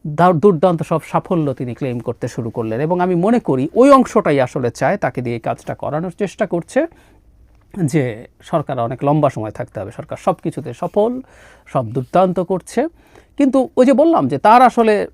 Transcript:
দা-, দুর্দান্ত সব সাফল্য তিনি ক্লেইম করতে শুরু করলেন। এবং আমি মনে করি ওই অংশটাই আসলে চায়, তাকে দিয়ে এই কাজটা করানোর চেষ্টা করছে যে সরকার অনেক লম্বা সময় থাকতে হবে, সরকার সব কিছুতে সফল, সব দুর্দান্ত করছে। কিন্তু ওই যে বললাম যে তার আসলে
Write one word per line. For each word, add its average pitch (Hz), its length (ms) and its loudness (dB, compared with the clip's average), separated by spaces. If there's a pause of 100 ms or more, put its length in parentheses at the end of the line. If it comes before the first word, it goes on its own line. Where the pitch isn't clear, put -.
দা-, 170 260 2
দুর্দান্ত 170 500 2
সব 160 180 -4 (100)
সাফল্য 160 420 -2
তিনি 120 200 -8
ক্লেইম 123 260 -6
করতে 120 280 -8
শুরু 117 220 -8
করলেন। 113 320 -6
এবং 170 180 -2
আমি 180 160 0
মনে 208 240 2
করি 135 360 -2
ওই 254 160 6
অংশটাই 202 480 2
আসলে 123 320 -2
চায়, 151 260 -2
তাকে 135 240 -4
দিয়ে 120 140 -4
এই 117 40 -8
কাজটা 123 360 -8
করানোর 160 360 -8
চেষ্টা 202 340 -6
করছে 185 420 -4 (960)
যে 123 420 -2 (160)
সরকার 143 380 -4
অনেক 117 240 -4
লম্বা 147 260 2
সময় 110 220 -6
থাকতে - 280 -12
হবে, 101 120 -10
সরকার - 260 -14
সব - 160 -2 (100)
কিছুতে 151 300 -8
সফল, 214 480 -4 (520)
সব 131 200 -2
দুর্দান্ত 175 460 0
করছে। 190 480 -4 (500)
কিন্তু 262 400 2
ওই 254 80 6
যে 277 80 6
বললাম 277 340 2
যে 143 100 -2
তার 226 240 6
আসলে 220 520 2